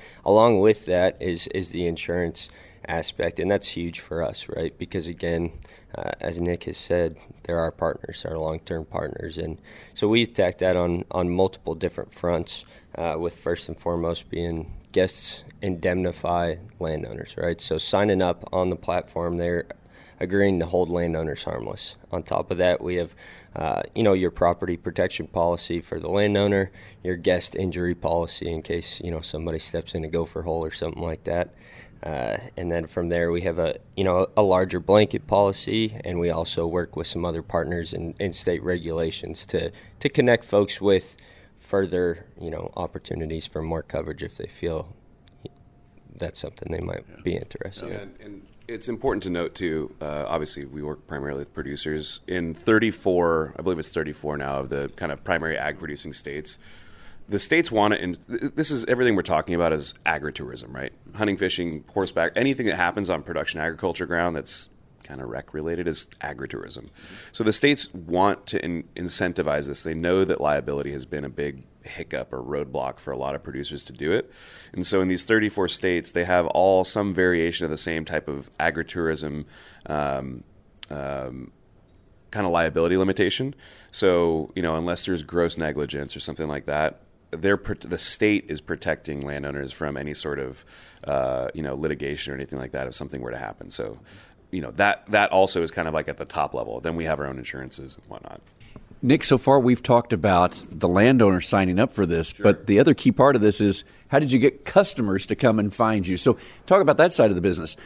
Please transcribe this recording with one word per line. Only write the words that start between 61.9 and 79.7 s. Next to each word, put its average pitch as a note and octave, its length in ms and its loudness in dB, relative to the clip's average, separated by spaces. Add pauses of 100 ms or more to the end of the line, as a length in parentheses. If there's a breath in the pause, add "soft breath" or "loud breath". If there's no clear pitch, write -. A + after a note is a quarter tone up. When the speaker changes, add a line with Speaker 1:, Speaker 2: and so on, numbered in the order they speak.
Speaker 3:
anything C3 300 2
that E2+ 100 2
happens F2+ 340 0
on D#2+ 120 -2
production D#2 380 -4
agriculture E2 460 -4
ground E2+ 300 0
that's - 320 -6 (340)
kind C2+ 180 -14
of B1 80 -10
rec A#1+ 240 -10
related E2 340 -4
is D#2 220 -4 (140)
agritourism. B1 640 -10 (440 loud breath)
So - 120 -2
the G#2+ 80 6
states C#3+ 400 4
want F2+ 540 0
to - 180 -4
in-, E2+ 200 -4 (120)
incentivize E2 680 0
this. C#2+ 160 -6
They D#2+ 100 -4
know F2 320 2
that F#2 160 0
liability C#2+ 520 0
has C2+ 120 -8
been C#2+ 220 -8
a - 20 -10
big C2+ 360 -6 (180)
hiccup - 500 -10
or C2 100 -8
roadblock C2+ 560 -6
for - 120 -10
a C2 60 -6
lot C2+ 180 -4
of C2+ 80 -10
producers C#2+ 420 -8
to - 80 -14
do D2+ 200 -2
it. - 180 0 (420 loud breath)
And F2+ 140 -4
so F#2+ 160 4
in F#2 60 2
these F2+ 160 0
thirty-four G#2+ 440 4
states, F2 440 0
they F2 120 0
have F2+ 240 4
all F#2 360 4
some G2+ 280 0
variation E2+ 520 2
of D#2 60 -4
the D#2 80 -2
same D#2+ 280 -2
type D#2+ 220 -4
of C#2 300 -8
agritourism, D#2 840 -2 (420 soft breath)